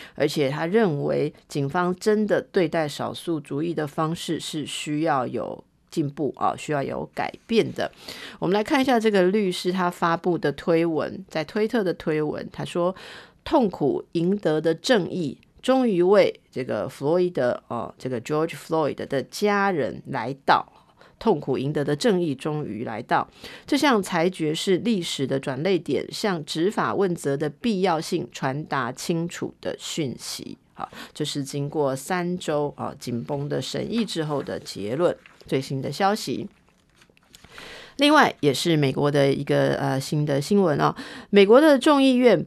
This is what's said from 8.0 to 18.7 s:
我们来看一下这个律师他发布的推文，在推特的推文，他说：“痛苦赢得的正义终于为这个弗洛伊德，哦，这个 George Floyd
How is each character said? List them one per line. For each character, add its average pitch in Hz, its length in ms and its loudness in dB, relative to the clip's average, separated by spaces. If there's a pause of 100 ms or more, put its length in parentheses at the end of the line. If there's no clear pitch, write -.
我 - 80 -4
们 180 80 2
来 214 80 2
看 262 180 0
一 262 40 4
下 247 140 4
这 220 120 2
个 190 140 6
律 196 260 2
师 180 220 -2
他 180 180 0
发 170 260 0
布 175 220 0
的 151 140 0
推 165 340 2
文， 160 420 -2
在 156 160 -4
推 214 220 -2
特 226 160 0
的 175 120 0
推 151 280 -2
文， - 300 -4
他 - 120 -8
说 175 300 -2 (500)
：“痛 254 240 4
苦 - 440 0
赢 175 240 0
得 156 240 0
的 160 120 2
正 196 380 0
义 165 260 -4 (240)
终 262 280 2
于 175 120 2
为 185 400 6 (100)
这 127 120 -6
个 113 260 -4
弗 - 180 -10
洛 170 140 2
伊 180 80 0
德， 123 380 -2
哦， - 320 -8
这 131 100 -8
个 123 120 -6
George 151 340 -4
Floyd 147 540 -4